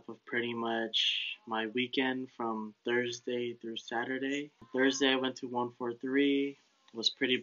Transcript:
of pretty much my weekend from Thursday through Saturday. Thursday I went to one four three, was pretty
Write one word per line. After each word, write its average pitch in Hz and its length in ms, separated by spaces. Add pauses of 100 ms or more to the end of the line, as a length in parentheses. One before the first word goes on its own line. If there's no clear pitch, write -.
of 113 160
pretty 120 260
much 113 960
my 110 220
weekend 127 680
from 110 380 (100)
Thursday 120 800
through 113 160
Saturday. 131 720 (240)
Thursday 135 380
I 135 60
went 127 200
to 131 100
one 123 300
four 120 160
three, 139 640 (380)
was 113 160
pretty 127 320